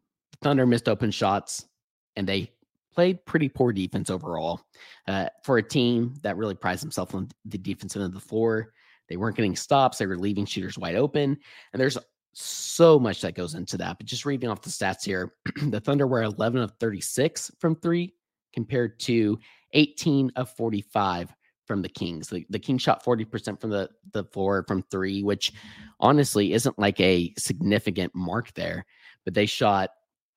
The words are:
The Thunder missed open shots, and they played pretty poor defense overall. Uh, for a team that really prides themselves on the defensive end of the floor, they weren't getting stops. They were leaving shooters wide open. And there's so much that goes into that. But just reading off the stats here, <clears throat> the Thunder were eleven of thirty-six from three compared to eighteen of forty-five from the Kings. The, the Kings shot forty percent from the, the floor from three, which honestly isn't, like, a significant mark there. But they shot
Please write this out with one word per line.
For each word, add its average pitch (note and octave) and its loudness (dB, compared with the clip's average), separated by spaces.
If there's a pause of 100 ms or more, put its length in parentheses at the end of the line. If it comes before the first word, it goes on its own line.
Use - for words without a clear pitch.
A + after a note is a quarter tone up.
(320)
The - -20
Thunder C3+ 4
missed A#2+ 4
open G#2+ 0
shots, - -2 (500)
and G2 -2
they G2 -2 (420)
played F3+ 2
pretty D#3 2
poor B2 2
defense F#2+ -4
overall. E2+ -4 (480)
Uh, F#2+ -2 (140)
for B2+ 2
a G#2+ 4
team A#2+ 0
that F#2+ -4
really G#2 -4
prides F2+ -2
themselves F#2 -6
on F#2 -6 (160)
the G#2+ -10
defensive F#2+ -8
end G2 -2
of F2+ -8
the G2 -14
floor, A2+ -2 (360)
they F2 -8
weren't G#2 -2
getting G2 0
stops. C3+ 2
They G#2 -2
were F#2 -4
leaving G2 -2
shooters G2 -6
wide F2 -4
open. C#3 0 (360)
And C3 -4
there's B2+ 0 (360)
so - 4
much G#2+ -2
that F2 -4
goes E2+ -6
into F2+ -8
that. F2 -6
But G#2 -16
just - -8
reading C3 -4
off G#2 -6
the F3 -12
stats F#2+ -4
here, F#2 -4 (120)
<clears throat> - -6
the A2 -2
Thunder C#3 2
were B2 2
eleven A2 0
of G#2+ -4
thirty-six A#2 -2
from D#3+ 2
three F3 -2 (380)
compared A#2+ -2
to G#2+ 2 (340)
eighteen C#3+ 2
of B2 -6
forty-five G2+ -2 (320)
from G2+ -4
the F2 -8
Kings. E2 -8
The, F2 -8
the G#2 -6
Kings B2+ -2
shot - 2
forty A2+ 0
percent G#2+ -8
from A2+ -6
the, G2 -2 (220)
the G2+ -4
floor G2 -2
from F#2+ -2
three, G2 -4
which G2+ -2 (460)
honestly A#2+ 4
isn't, A2+ 0
like, G2+ 2
a F2+ 4
significant F#2 0
mark F#2 -6
there. F2 -6 (400)
But F2 -6
they G#2 4
shot G2 2 (460)